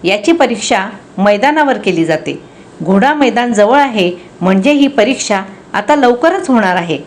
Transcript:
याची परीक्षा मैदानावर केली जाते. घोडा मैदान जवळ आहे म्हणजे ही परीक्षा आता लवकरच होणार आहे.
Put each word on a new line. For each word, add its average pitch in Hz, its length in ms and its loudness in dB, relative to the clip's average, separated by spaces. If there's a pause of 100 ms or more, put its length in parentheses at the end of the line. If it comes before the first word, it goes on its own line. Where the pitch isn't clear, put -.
याची 208 280 0
परीक्षा 226 560 -2 (300)
मैदानावर 240 600 2
केली 170 260 -2
जाते. 156 380 -4 (400)
घोडा 196 320 2
मैदान 240 380 0
जवळ 208 260 4
आहे 214 340 0 (280)
म्हणजे 190 320 2
ही 277 140 4
परीक्षा 220 560 -2 (300)
आता 294 240 0
लवकरच 285 540 0
होणार 202 260 2
आहे. 175 300 -4